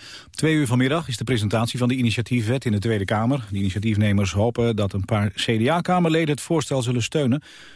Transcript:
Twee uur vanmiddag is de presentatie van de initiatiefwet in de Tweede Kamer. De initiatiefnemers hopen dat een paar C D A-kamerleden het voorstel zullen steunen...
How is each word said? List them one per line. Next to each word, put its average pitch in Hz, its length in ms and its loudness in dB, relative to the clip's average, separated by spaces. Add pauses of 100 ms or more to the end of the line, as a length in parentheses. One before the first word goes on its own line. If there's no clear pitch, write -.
(320)
Twee 156 220 0
uur 151 140 2
vanmiddag 131 400 0
is 123 100 -6
de - 60 -6
presentatie 117 560 0
van 123 80 2
de 127 80 2
initiatiefwet 120 680 0
in 117 60 0
de 101 80 2
Tweede 104 260 0
Kamer. 113 460 0
De 98 60 -4
initiatiefnemers 101 760 0
hopen 117 440 0
dat 101 180 -2
een 98 120 -4
paar 107 240 0
C 110 300 -2
D 117 80 2
A-kamerleden 165 600 2
het 143 120 -2
voorstel 143 400 -2
zullen 120 220 0
steunen... 143 400 0 (320)